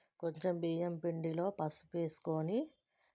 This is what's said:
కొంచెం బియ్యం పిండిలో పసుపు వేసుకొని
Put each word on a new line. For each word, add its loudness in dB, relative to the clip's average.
కొంచెం 0
బియ్యం 0
పిండిలో 0
పసుపు -4
వేసుకొని 0